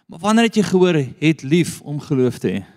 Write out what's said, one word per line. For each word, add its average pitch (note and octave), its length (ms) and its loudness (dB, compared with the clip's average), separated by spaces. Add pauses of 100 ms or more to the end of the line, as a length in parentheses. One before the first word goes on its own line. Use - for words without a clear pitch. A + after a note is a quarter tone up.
Maar E3 180 -16
wanneer A3 220 2
het - 80 -6
jy G3 80 2
gehoor F3+ 320 2 (240)
het D#3 240 0
lief D#3+ 400 0
om D3 160 -10
geloof B2+ 400 -2
te F#2+ 160 -2
hê? F#2+ 60 -10 (140)